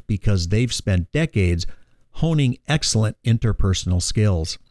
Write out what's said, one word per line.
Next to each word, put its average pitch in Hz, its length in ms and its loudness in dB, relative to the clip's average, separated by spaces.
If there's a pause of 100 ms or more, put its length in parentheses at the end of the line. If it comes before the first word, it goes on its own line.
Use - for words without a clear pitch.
because 98 420 0
they've 113 240 0
spent 90 400 -2
decades 95 540 0 (460)
honing 151 440 0 (100)
excellent 110 600 -2
interpersonal 98 720 0
skills. 95 560 0 (140)